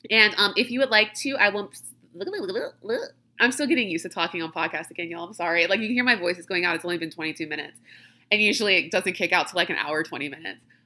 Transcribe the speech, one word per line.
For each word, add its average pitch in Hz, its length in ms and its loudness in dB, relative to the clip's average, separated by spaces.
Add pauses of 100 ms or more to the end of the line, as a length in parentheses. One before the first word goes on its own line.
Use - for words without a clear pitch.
(100)
And, 214 260 6
um, 196 200 4
if 185 140 2
you 247 100 -2
would 247 100 2
like 214 240 4
to, 277 220 -4
I 208 120 4
won't, 202 300 -4 (1600)
I'm 240 120 6
still 294 140 0
getting 247 220 2
used 165 140 -4
to 185 60 -10
talking 175 340 -4
on 165 100 -6
podcasts 165 380 -4
again, 170 200 -10
y'all. 170 140 -10
I'm 185 80 -14
sorry. 170 340 2
Like, 196 140 2
you 220 60 -2
can 240 80 -2
hear 247 100 2
my 247 120 6
voice 180 220 -2
is 175 80 -18
going 180 180 0
out. 175 100 2
It's 165 100 -6
only 175 140 -2
been 160 120 -6
twenty-two 156 360 -6
minutes. 151 320 -10 (520)
And 208 100 4
usually 208 360 4
it 165 140 0
doesn't 185 220 0
kick 180 200 -2
out 170 160 2
to, - 80 -6
like, 170 140 2
an 156 60 -2
hour, 151 260 -2
twenty 151 260 -6
minutes. 160 320 -12 (260)